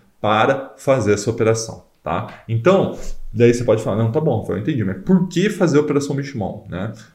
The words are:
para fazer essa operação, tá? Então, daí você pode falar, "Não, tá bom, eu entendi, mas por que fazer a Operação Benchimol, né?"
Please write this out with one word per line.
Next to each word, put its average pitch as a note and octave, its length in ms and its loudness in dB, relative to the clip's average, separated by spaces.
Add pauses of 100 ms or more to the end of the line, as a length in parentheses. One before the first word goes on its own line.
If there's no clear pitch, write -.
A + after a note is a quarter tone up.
(200)
para G#2+ 560 0
fazer A2+ 360 2
essa - 180 0
operação, - 540 -2 (180)
tá? F#2 460 -6
Então, A#2 500 2 (340)
daí A#2 220 6
você A#2+ 80 -4
pode A2+ 200 2
falar, G#2+ 200 -2
"Não, A2+ 80 2
tá D3+ 100 -2
bom, A#2+ 280 0
eu F#2+ 100 -4
entendi, A#2+ 240 -2
mas F#2+ 200 -4
por F#3 260 4
que F#3 200 0
fazer E3 300 2
a C#3+ 40 6
Operação C#3+ 340 -2
Benchimol, A2+ 520 -8
né?" F#2 240 -8 (220)